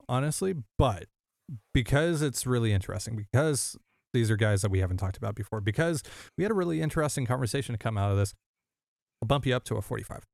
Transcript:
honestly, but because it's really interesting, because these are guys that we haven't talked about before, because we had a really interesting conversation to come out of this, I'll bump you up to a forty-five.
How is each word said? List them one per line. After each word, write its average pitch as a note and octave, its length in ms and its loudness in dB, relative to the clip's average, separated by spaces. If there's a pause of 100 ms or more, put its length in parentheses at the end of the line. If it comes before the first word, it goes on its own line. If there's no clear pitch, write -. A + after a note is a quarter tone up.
honestly, D3+ 460 -2 (240)
but A#2 280 4 (680)
because D3 500 2
it's C3+ 240 -2
really A#2 260 2
interesting, G2 440 -2
because B2+ 600 0 (360)
these A#2 180 2
are A2 60 4
guys G#2 260 4
that G2+ 80 0
we F#2+ 100 4
haven't F#2 180 0
talked F#2 180 -2
about G#2+ 180 -6
before, G#2+ 260 -8
because D#3 420 0 (340)
we E3+ 80 0
had G#3+ 60 0
a A3+ 40 0
really E3+ 280 0
interesting D3 440 0
conversation B2+ 460 -2
to A2 60 -6
come A2+ 200 -4
out G2+ 140 2
of G2 40 2
this, G2+ 180 0 (880)
I'll A#2 40 -2
bump C3 200 0
you B2 100 2
up - 80 -4
to A2 120 -4
a G#2 60 -4
forty-five. - 400 -10 (120)